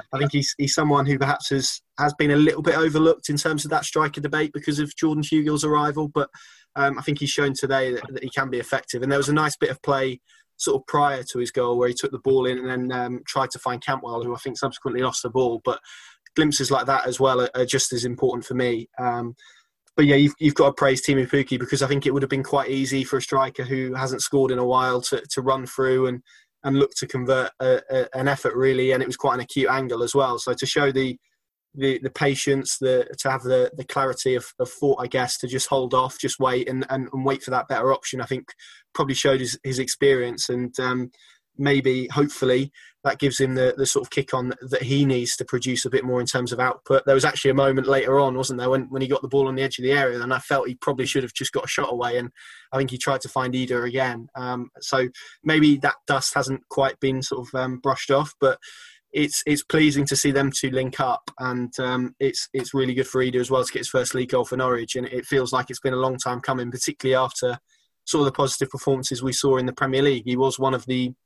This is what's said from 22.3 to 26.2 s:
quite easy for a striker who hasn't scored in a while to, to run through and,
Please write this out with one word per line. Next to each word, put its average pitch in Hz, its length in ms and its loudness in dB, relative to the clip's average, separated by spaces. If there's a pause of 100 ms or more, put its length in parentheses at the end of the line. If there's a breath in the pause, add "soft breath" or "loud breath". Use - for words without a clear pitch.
quite 135 260 0
easy 135 340 -2
for 135 140 -2
a 123 40 -2
striker 135 420 -2
who 131 320 -4
hasn't 131 260 -4
scored 135 280 2
in 127 80 0
a 123 80 0
while 127 360 2
to, 127 200 -2 (100)
to 135 100 -4
run 131 240 0
through 131 420 2
and, 127 140 -4 (420 soft breath)